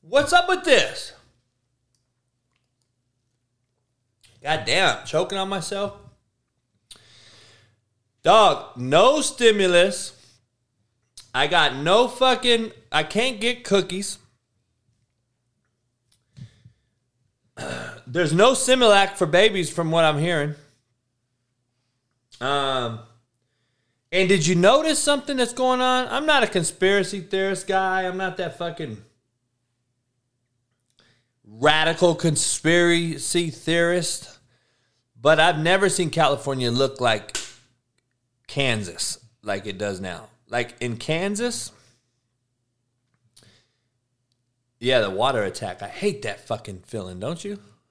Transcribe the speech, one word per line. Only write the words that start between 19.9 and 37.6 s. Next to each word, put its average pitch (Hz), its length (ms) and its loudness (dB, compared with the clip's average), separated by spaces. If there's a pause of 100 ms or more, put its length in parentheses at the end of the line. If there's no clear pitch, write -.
what 165 140 4
I'm 151 140 2
hearing. 151 360 -2 (1900)
Um, 131 600 -4 (1120)
and 185 160 0
did 180 180 2
you 180 80 2
notice 269 440 4
something 285 380 -2
that's 240 160 -2
going 254 280 0
on? 254 280 0
I'm 285 180 -4
not 294 160 4
a 214 40 2
conspiracy 190 760 -2
theorist 190 460 -4
guy. 190 360 -2
I'm 185 140 -6
not 185 200 -6
that 170 200 -8
fucking 160 460 -10 (2500)
radical 156 680 2
conspiracy 170 1400 0
theorist. 170 880 -4 (840)
But 151 200 4
I've 165 180 4
never 185 300 2
seen 175 220 -2
California 135 600 -2
look 131 300 0
like 113 360 -2 (1120)